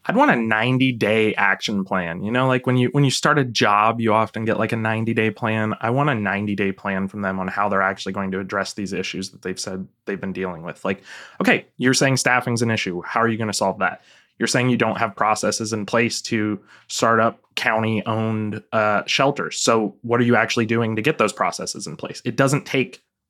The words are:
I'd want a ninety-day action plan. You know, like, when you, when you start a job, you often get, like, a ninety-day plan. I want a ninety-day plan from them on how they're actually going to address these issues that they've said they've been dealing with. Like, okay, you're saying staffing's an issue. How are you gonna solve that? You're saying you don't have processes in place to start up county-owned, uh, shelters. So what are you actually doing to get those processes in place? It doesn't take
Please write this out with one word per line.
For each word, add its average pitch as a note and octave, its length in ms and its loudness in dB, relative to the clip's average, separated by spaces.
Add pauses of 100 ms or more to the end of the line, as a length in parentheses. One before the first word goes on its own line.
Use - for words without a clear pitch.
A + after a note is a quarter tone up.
I'd F#3+ 120 0
want C#4 160 6
a C3+ 40 2
ninety-day A2+ 1000 2
action G2 480 0
plan. F2+ 400 -4
You G#2+ 80 -4
know, C3 160 2
like, B2+ 180 0
when B2+ 100 2
you, B2 120 4
when C#3+ 160 2
you C3+ 80 4
start D3+ 260 2
a C#3 60 2
job, A2+ 560 2
you A2 120 2
often A2 320 0
get, G#2 140 0
like, A2 140 -2
a A#2 40 0
ninety-day A2 540 0
plan. A2 500 -2
I A2+ 100 0
want C#3+ 200 2
a C3+ 60 0
ninety-day G2+ 560 -2
plan G2 340 -4
from G2+ 160 -8
them F#2+ 160 -2
on F#2 80 -6
how G2+ 220 -2
they're G2 140 0
actually G2 300 -2
going G2 200 -4
to F#2+ 80 -4
address G2 320 -4
these G2 200 -8
issues F#2+ 380 -6
that - 120 -20
they've F#2+ 180 -8
said F#2+ 260 -8 (200)
they've G2+ 140 -6
been F#2+ 120 -6
dealing F2+ 320 -8
with. E2 200 -10
Like, G2 200 -4 (360)
okay, G3 260 2 (100)
you're B2+ 180 4
saying C3+ 220 2
staffing's B2 460 0
an A2+ 100 2
issue. F2+ 300 -4
How - 180 -2
are A#2 80 4
you A2 100 -2
gonna A2 140 -4
solve F#2+ 260 -2
that? F#2 240 -4 (380)
You're A#2 80 0
saying B2+ 220 2
you A#2+ 60 2
don't A2 220 0
have A2 160 -2
processes G#2+ 580 0
in G#2 140 -4
place A#2 360 0
to G#2+ 360 -2 (300)
start A2+ 320 2
up A2+ 180 2 (160)
county-owned, A2 1080 -2 (120)
uh, G#2+ 340 2
shelters. C3+ 540 0
So A2+ 420 2
what A#2+ 180 2
are A#2+ 40 4
you A#2+ 100 4
actually A2+ 320 2
doing A2+ 300 0
to A2 60 -2
get A#2+ 160 0
those G#2+ 140 2
processes - 540 -4
in D#2 100 -10
place? - 280 -12
It B2 120 -4
doesn't C#3 300 2
take - 360 -2 (280)